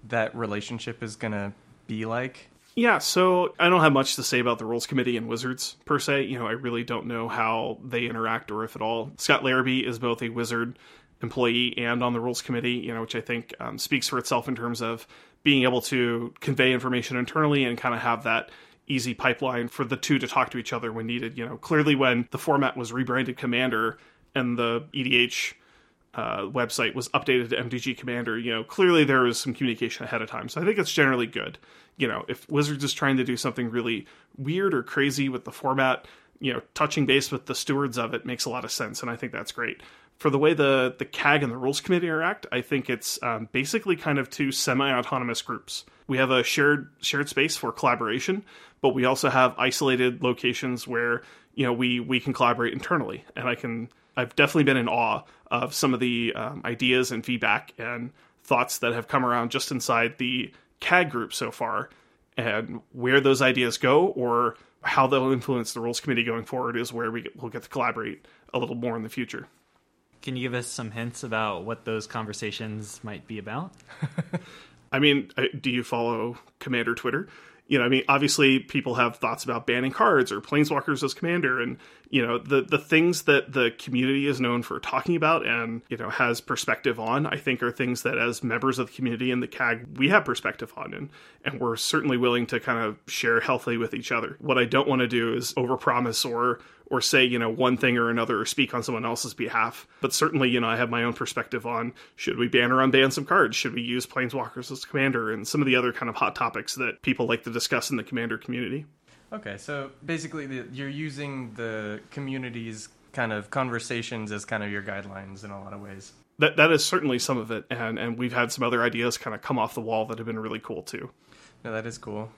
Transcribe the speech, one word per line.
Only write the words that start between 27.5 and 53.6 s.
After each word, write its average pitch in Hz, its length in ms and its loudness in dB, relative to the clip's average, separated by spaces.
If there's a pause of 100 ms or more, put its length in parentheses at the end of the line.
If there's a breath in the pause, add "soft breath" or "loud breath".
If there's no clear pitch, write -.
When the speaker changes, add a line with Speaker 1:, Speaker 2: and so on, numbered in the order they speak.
Speaker 2:
M 117 100 -4
T 123 100 -4
G 120 140 -4
Commander, 120 440 -4
you 117 160 -4
know, 113 100 -2
clearly 175 400 6
there 131 180 6
was 120 180 2
some 123 140 -4
communication 117 520 -2
ahead 113 160 -4
of 110 80 -8
time. 113 200 -8
So 156 120 -6
I 175 40 0
think 208 120 2
it's - 140 -2
generally 131 360 4
good. - 300 -8 (400 soft breath)
You 131 100 0
know, 107 200 -4
if - 220 -8
Wizards 147 340 0
is 135 100 -2
trying 135 240 2
to 127 60 2
do 123 140 -2
something 123 320 -4
really 117 380 -2 (300 loud breath)
weird 170 360 0
or 123 100 2
crazy 139 460 0
with 127 160 -6
the 110 60 -12
format, 131 560 2 (320 loud breath)
you 131 120 -2
know, 120 100 -2 (120)
touching 151 320 2
base 135 260 4
with 135 140 -6
the 127 100 -6
stewards 135 420 -2
of 117 160 -2
it 117 120 -6
makes 123 200 -6
a - 40 -4
lot 120 160 -6
of 110 60 -8
sense, 110 300 -6
and 123 80 -8
I 117 60 -6
think 120 160 -8
that's - 200 -8
great. - 300 -6 (360 loud breath)
For 151 120 2
the 139 100 2
way 156 140 6
the, 135 440 4
the 117 80 -4
cag 143 380 4
and 123 80 0
the 120 60 -6
Rules 135 220 0
Committee 175 280 2
interact, 165 440 -2
I 123 100 0
think 131 280 -2
it's, - 340 -4
um, 127 280 -4
basically 175 440 0
kind 143 240 0
of 127 100 -4
two 135 220 -2
semi-autonomous 127 920 0
groups. - 420 -10 (220 soft breath)
We 131 100 0
have 131 140 4
a 127 120 6
shared, 147 460 2 (120)
shared 143 280 -2
space 156 280 2
for 117 140 -4
collaboration, 123 720 0 (380 loud breath)
but 139 80 6
we 127 160 2
also 131 240 2
have 127 280 4
isolated 127 680 2
locations 123 640 -2
where, 120 340 -2 (340 loud breath)
you 135 100 0
know, 123 80 2
we, 123 260 0
we 127 200 0
can 135 140 -4
collaborate 120 400 2
internally. 135 500 -4 (120)
And 123 120 -4
I 120 80 0
can, 117 340 -8 (280 soft breath)